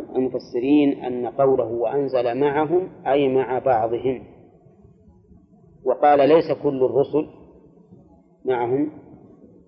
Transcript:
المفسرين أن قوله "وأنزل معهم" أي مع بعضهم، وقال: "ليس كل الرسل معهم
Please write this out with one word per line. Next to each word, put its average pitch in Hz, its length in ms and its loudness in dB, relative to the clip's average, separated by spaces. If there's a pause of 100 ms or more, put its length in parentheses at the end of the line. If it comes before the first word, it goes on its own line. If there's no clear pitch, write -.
(160)
المفسرين 131 880 0
أن 123 220 -6
قوله 131 380 2
"وأنزل 123 760 -2
معهم" 151 480 0 (180)
أي 135 280 2
مع 127 240 0
بعضهم، 117 640 -2 (1600)
وقال: 139 440 4
"ليس 156 240 4 (100)
كل 135 220 0
الرسل 139 420 0 (1160)
معهم 127 460 -2 (760)